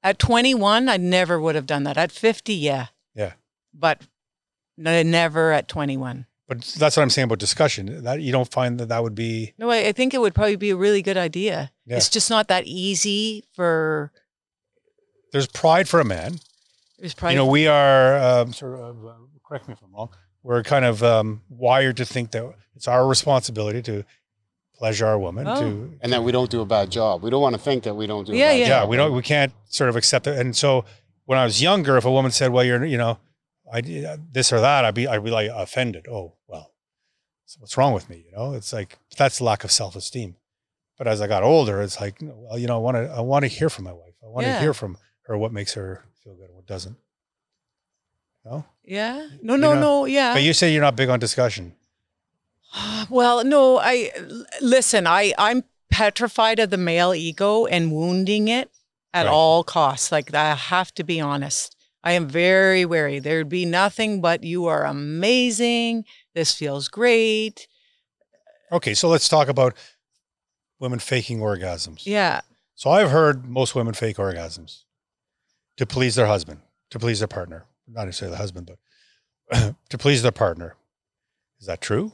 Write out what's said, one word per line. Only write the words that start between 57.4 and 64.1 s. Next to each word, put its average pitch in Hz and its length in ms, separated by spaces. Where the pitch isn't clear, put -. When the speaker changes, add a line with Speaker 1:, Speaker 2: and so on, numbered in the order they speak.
Speaker 1:
and 165 260
wounding 185 560
it 240 240
at 175 120
Speaker 2:
Right. 110 60
Speaker 1:
all 160 320
costs. 139 480
Like, 151 220
I 151 220
have 180 400
to 180 80
be 160 180
honest. 143 540
I 175 100
am 170 140
very 185 580
wary. 151 340
There'd 151 300
be 175 160
nothing 196 560